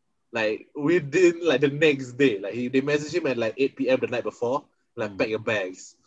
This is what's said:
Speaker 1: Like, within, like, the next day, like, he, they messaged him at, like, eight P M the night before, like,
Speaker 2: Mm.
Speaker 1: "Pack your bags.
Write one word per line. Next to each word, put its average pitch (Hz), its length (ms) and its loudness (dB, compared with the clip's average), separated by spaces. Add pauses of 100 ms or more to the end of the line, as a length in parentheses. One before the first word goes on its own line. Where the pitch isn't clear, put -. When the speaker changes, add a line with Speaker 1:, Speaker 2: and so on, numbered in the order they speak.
(320)
Speaker 1:
Like, 110 420 -2
within, 170 680 2
like, 143 160 2
the 143 80 4
next 139 440 2
day, 123 280 2
like, 98 140 -8
he, 123 140 -4
they 131 120 2
messaged 147 320 -2
him 165 140 -2
at, 127 100 0
like, 113 220 -2
eight 135 180 -2
P 127 140 -2
M 127 100 2
the 113 60 -2
night 113 180 -4
before, 120 400 -4 (320)
like, 107 160 -6
Speaker 2:
Mm. 98 60 -16
Speaker 1:
"Pack 127 100 0
your 107 160 -4
bags. 98 520 -6 (100)